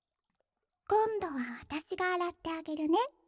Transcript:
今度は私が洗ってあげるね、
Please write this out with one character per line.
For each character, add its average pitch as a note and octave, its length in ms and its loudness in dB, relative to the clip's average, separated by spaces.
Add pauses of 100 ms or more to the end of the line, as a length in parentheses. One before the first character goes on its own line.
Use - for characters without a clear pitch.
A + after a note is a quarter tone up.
(880)
今 A4 320 4
度 F#4+ 80 -4
は A#3+ 340 -6
私 D#4 340 -8
が F4+ 180 0
洗 F4 140 0
っ F4 40 -6
て - 180 -10
あ E4 120 -6
げ D#4 140 -6
る D#4 120 -2
ね、 E4+ 100 6 (300)